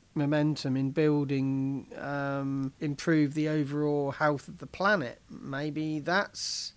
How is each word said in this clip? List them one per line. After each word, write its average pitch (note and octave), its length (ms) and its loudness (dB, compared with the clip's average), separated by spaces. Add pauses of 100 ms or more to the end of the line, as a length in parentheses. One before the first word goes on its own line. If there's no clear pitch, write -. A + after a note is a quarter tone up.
(160)
momentum D3 640 2
in C3+ 140 0
building, C#3 960 2 (100)
um, C#3 800 -2
improve D3+ 540 2
the D#3 160 0
overall D3 640 0
health D3+ 360 0
of - 120 -16
the C3+ 80 -12
planet. F#3 520 0 (100)
Maybe D3+ 720 -4
that's, - 760 -4